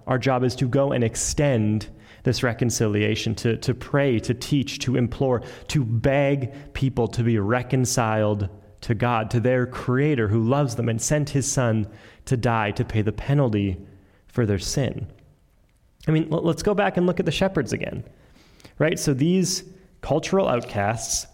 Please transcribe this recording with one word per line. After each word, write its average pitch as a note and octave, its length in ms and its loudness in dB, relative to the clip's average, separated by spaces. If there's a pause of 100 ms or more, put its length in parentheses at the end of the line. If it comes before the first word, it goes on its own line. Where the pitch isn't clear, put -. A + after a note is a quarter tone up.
our C3 100 0
job B2+ 280 0
is B2 100 0
to C3 140 -2
go C#3 240 2
and B2 100 0
extend A2 840 0 (340)
this B2 200 0
reconciliation, A2 880 0
to, A2+ 240 0
to - 160 -2
pray, C#3 460 0
to B2 140 -2
teach, B2 460 -2
to B2+ 160 -2
implore, B2 460 0 (260)
to D3 160 0
beg C3+ 880 0
people B2 360 0
to A#2 140 -2
be A#2 160 2
reconciled A2 1080 0 (340)
to - 120 -2
God, A2 380 0
to A#2+ 80 2
their B2 260 2
Creator B2+ 600 0
who A2+ 200 2
loves C3+ 280 2
them A#2 120 -2
and A#2 140 0
sent D3+ 300 0
His C3+ 200 0
Son A2 360 0 (380)
to C3 120 0
die A2+ 340 0
to A#2 140 -2
pay G#2+ 160 0
the G#2+ 100 0
penalty G#2+ 640 0 (500)
for A#2+ 180 0
their G2+ 140 2
sin. - 480 -4 (1000)
I D#3 40 2
mean, D#3+ 200 2
l-, E3 120 0
let's D#3+ 200 -2
go G#3 120 0
back G3 200 0
and F3+ 120 2
look F3 120 0
at F3+ 60 -2
the D#3+ 60 0
shepherds E3+ 420 -2
again, - 300 -6 (760)
right? E3+ 220 0
So D3 160 0
these F3 480 2 (380)
cultural D#3+ 460 0
outcasts A#2 880 -2